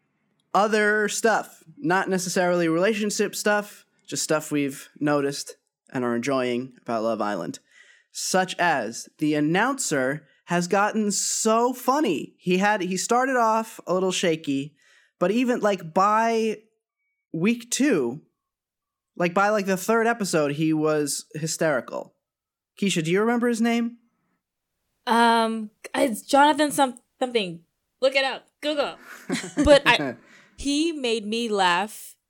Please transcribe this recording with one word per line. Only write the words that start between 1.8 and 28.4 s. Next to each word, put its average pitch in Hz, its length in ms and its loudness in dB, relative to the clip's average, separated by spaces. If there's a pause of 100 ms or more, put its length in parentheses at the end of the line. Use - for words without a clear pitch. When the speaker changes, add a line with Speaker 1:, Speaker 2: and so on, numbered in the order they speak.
Speaker 1:
necessarily 180 580 0
relationship 202 680 0
stuff, 208 520 -2 (200)
just - 160 -6
stuff 151 300 -2
we've 143 460 -4
noticed 143 580 -2 (360)
and 127 120 -4
are 120 120 0
enjoying 127 560 -2 (100)
about 113 200 -4
Love 110 200 -2
Island, 98 380 -6 (520)
such 185 460 -2
as 131 500 -2 (100)
the 151 160 0
announcer 156 920 0 (200)
has 175 200 0
gotten 208 460 0
so 226 600 0
funny. 254 640 -2
He 180 220 0
had, 208 240 2
he 185 140 -4
started 254 400 0
off 226 500 0
a 175 80 0
little 185 180 0
shaky, 156 640 -2 (460)
but 180 100 2
even, 240 300 0
like, 180 340 -2
by 220 640 2 (720)
week 226 380 -2
two, 160 500 0 (960)
like, 175 180 -2
by, 202 160 2
like, 208 160 0
the 190 100 0
third 226 300 0
episode, 175 460 0
he 156 200 -2
was 151 640 -2
hysterical. 151 800 -4 (680)
Keisha, 175 240 0
do 160 80 -2
you 196 80 2
remember 233 280 0
his 226 120 -2
name? 233 380 -2 (1080)
Speaker 2:
Um, 226 640 2 (240)
it's 262 280 -2
Jonathan 285 500 4
some-, 262 260 0 (220)
something. 208 400 -2 (400)
Look 262 160 2
it 269 80 2
up. 254 220 -6 (140)